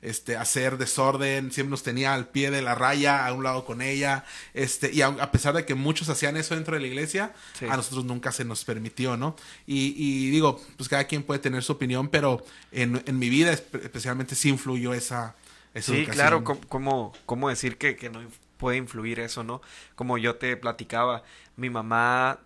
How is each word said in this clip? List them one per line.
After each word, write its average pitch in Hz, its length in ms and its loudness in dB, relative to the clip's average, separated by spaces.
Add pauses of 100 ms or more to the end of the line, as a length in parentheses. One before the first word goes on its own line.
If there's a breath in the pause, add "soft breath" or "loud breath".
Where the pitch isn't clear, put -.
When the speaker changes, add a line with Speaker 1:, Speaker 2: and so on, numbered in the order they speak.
Speaker 1:
este, 113 360 -6
hacer 127 420 0
desorden, 135 720 0
siempre 139 220 -2
nos 135 100 -6
tenía 135 320 0
al 127 140 -4
pie 139 240 0
de 139 100 0
la 123 140 0
raya, 139 500 4
a 123 60 0
un 131 100 -4
lado 131 220 0
con 120 180 -6
ella, 139 420 0 (300 loud breath)
este, 135 380 -2
y 147 100 4
a, 135 60 6
a 139 240 -2
pesar 143 240 4
de 165 80 0
que 143 100 0
muchos 156 340 0
hacían 147 280 0
eso 156 180 -2
dentro 160 220 -2
de 147 40 -2
la 131 60 -4
iglesia, 156 480 -4 (240 loud breath)
Speaker 2:
Sí. - 100 -6
Speaker 1:
a 135 80 2
nosotros 127 280 -2
nunca 123 260 -4
se 123 140 -4
nos 113 200 -6
permitió, 117 520 -4
¿no? 147 180 -4 (320 loud breath)
Y, 139 300 0
y 135 340 0
digo, 151 320 4 (140)
pues 127 120 -8
cada 139 200 2
quien 147 160 -2
puede 139 160 -2
tener 127 240 0
su - 80 -2
opinión, 131 340 0
pero 143 400 2 (240 loud breath)
en, 123 360 0
en 131 120 0
mi 123 100 2
vida 156 240 6
espe-, - 300 -4
especialmente 127 540 -6
sí 143 140 4
influyó 127 440 0
esa... 120 400 -6 (400 loud breath)
esa 117 160 -4
Speaker 2:
Sí, 131 80 4
Speaker 1:
educación. 147 160 0
Speaker 2:
claro, 143 300 6
¿cómo, 143 240 -2
cómo, 131 440 0 (140)
cómo 131 220 0
decir 123 280 -2
que, 139 200 -2
que 123 120 -12
no 113 140 -14
inf-, 113 160 -18 (200)
puede 123 200 0
influir 117 420 -6
eso, 117 240 -8
no? 120 160 -8 (360 loud breath)
Como 123 200 -2
yo 120 200 2
te 127 200 -2
platicaba, 117 680 -2 (320 loud breath)
mi 127 120 -4
mamá, 120 760 2